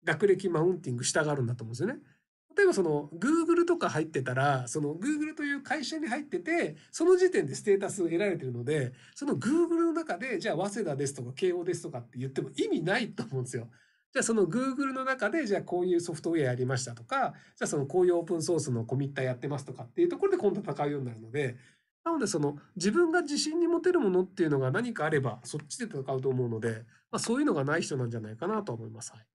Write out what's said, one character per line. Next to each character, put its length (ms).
学 240
歴 220
マ 120
ウ 100
ン 100
テ 100
ィ 20
ン 40
グ 60
し 80
た 120
が 100
る 80
ん 60
だ 80
と 80
思 60
う 20
ん 20
で 40
す 40
よ 60
ね。 120
例 60
え 40
ば、 60
そ 100
の、 300
Google 520
と 120
か 120
入 140
っ 20
て 180
た 100
ら、 360
そ 100
の、 160
Google 400
と 80
い 120
う 60
会 220
社 140
に 100
入 140
っ 20
て 160
て、 380
そ 140
の 140
時 120
点 160
で 80
ス 100
テ 120
ー 60
タ 80
ス 120
を 40
得 120
ら 120
れ 80
て 80
る 80
の 100
で、 300
そ 120
の 100
Google 520
の 40
中 260
で、 220
じ 80
ゃ 60
あ、 20
早 260
稲 100
田 40
で 100
す 100
と 80
か、 100
慶 180
応 140
で 80
す 80
と 80
か 100
っ 40
て 140
言 120
っ 20
て 100
も 140
意 140
味 120
な 160
い 140
と 120
思 160
う 20
ん 20
で 60
す 80
よ。 100
じ 60
ゃ 20
あ、 20
そ 100
の 140
Google 460
の 100
中 260
で、 180
じ 60
ゃ 60
あ、 40
こ 180
う 40
い 100
う 40
ソ 140
フ 80
ト 100
ウ 40
ェ 80
ア 0
や 120
り 100
ま 120
し 80
た 80
と 100
か、 300
じ 60
ゃ 20
あ、 20
そ 100
の、 100
こ 140
う 60
い 40
う 40
オ 60
ー 20
プ 140
ン 40
ソ 140
ー 40
ス 120
の 140
コ 100
ミ 140
ッ 40
タ 100
ー 20
や 80
っ 40
て 120
ま 100
す 60
と 80
か 100
っ 60
て 120
い 40
う 20
と 100
こ 100
ろ 40
で、 60
今 160
度 80
戦 240
う 60
よ 80
う 20
に 60
な 60
る 60
の 120
で、 260
な 80
の 60
で、 80
そ 120
の、 180
自 140
分 200
が 120
自 140
信 220
に 80
持 140
て 100
る 80
も 100
の 120
っ 40
て 180
い 20
う 40
の 100
が 120
何 220
か 100
あ 60
れ 100
ば、 240
そ 140
っ 100
ち 100
で 80
戦 140
う 80
と 80
思 160
う 20
の 140
で、 240
ま 60
あ、 20
そ 160
う 60
い 20
う 20
の 80
が 120
な 120
い 40
人 160
な 80
ん 60
じ 40
ゃ 60
な 100
い 60
か 100
な 160
と 80
思 160
い 20
ま 120
す。 100
は 80
い。 160